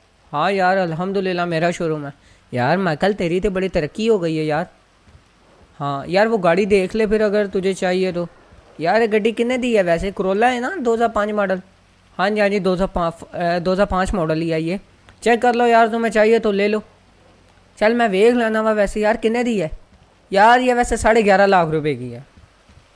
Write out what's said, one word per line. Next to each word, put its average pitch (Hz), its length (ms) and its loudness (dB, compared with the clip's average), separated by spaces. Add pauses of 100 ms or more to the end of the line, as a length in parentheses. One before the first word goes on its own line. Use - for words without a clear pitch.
(340)
हाँ 156 200 0
यार, 190 240 2
अल्हम्दुलिल्लाह 185 680 -2
मेरा 170 240 0
शोरूम 156 360 -4
है। 139 60 -14 (420)
यार 127 240 0
माइकल, 185 340 0
तेरी 185 280 -2
तो 202 100 -2
बड़ी 185 180 -2
तरक्की 180 380 -4
हो 220 120 2
गई 165 180 -2
है 156 80 -2
यार। 156 220 -2 (1120)
हाँ 143 280 -6
यार, 190 220 2
वो 226 100 0
गाड़ी 175 280 0
देख 190 280 0
ले 220 120 0
फिर, 214 160 0
अगर 208 240 0
तुझे 190 280 -4
चाहिए 185 380 -2
तो। 175 160 -6 (520)
यार, 175 200 2
ये 233 80 2
गड्डी 214 240 0
किन्ने 240 260 -2
दी 233 180 0
है 196 60 4
वैसे? 175 300 0
Corolla 196 320 0
है 247 160 0
ना, 294 160 -6
दो 233 180 -2
हज़ार 226 140 0
पाँच 214 220 -2
मॉडल? 196 320 -2 (560)
हाँ 190 120 0
जी, 214 100 -2
हाँ 202 80 2
जी, 202 120 -2
दो 185 120 0
हज़ार 185 160 -2
पाँच, 165 260 -4 (200)
अ, 175 240 -2
दो 180 140 -2
हज़ार 196 140 0
पाँच 185 280 -2
मॉडल 160 260 -2
ही 165 100 -4
है 160 120 -2
ये। 175 180 -6 (420)
चेक 233 200 2
कर 240 120 4
लो 240 120 2
यार, 233 220 6
तुम्हें 226 240 -2
चाहिए 214 260 4
तो 220 140 0
ले 202 160 0
लो। 214 140 -2 (960)
चल, 220 160 2
मैं 233 160 2
देख 214 240 4
लेना 220 280 0
वा 220 100 2
वैसे। 208 280 -2
यार, 208 160 2
किन्ने 233 280 -2
दी 226 160 -2
है? 156 100 -4 (640)
यार, 220 280 6
ये 247 140 2
वैसे 240 220 0
साढ़े 226 260 2
ग्यारह 196 240 4
लाख 185 220 4
रुपए 151 260 -2
की 123 160 -10
है। 120 160 -16 (680)